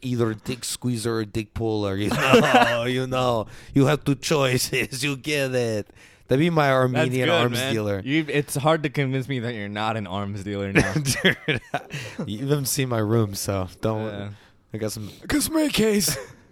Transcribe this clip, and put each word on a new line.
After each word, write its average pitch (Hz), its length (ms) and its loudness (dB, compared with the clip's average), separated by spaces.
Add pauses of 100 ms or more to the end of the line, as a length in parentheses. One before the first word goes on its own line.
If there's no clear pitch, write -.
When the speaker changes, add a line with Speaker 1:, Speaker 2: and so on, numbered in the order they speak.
Speaker 1:
either 120 300 0
a - 20 -4
dick 117 300 -8
squeezer 117 520 -2
or 113 40 0
a 107 60 -2
dick 107 280 -6
puller. 107 420 0
You 104 140 0
know, 135 720 4
<laughs> 123 40 -2
you 127 180 0
know. 127 400 0 (260)
You 139 140 6
have 143 180 2
two 139 120 0
choices. 131 880 0
You 143 140 -2
get 135 380 -2
it." 113 340 0 (400)
That'd 135 120 4
be 170 80 4
my 156 200 4
Speaker 2:
That's 135 80 6
Speaker 1:
Armenian 127 520 2
Speaker 2:
good, 175 60 4
Speaker 1:
arms 120 240 2
Speaker 2:
man. 131 160 0
Speaker 1:
dealer. 104 280 0
Speaker 2:
You've, 147 280 0
it's 143 240 -2
hard 156 300 2
to 156 40 -2
convince 131 400 -2
me 131 120 -4
that 117 140 -4
you're 101 140 -6
not 110 300 -2
an 104 80 -4
arms 101 360 -4
dealer 98 300 -4
now. - 200 2
Speaker 1:
<laughs> 139 300 -2
Dude, - 380 -2 (680)
you 107 220 -6
haven't 143 160 0
seen 135 240 -2
my 120 100 0
room, 107 360 2
so 95 340 -4 (140)
don't. 110 240 -2
Speaker 2:
Yeah. 101 220 -8 (440)
Speaker 1:
I 110 60 -10
got 107 120 -4
some, 104 200 -10 (180)
got 294 140 2
some 311 160 -4
A 302 100 2
Ks. 208 480 2 (360)